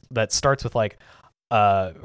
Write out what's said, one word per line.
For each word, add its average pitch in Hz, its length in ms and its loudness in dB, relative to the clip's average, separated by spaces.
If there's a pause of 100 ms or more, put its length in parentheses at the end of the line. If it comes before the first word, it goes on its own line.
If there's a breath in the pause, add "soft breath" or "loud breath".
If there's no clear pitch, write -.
(100)
that 113 220 -4
starts 139 320 -2
with, 117 100 -6
like, 107 220 -2 (540 soft breath)
uh, 98 420 2 (120)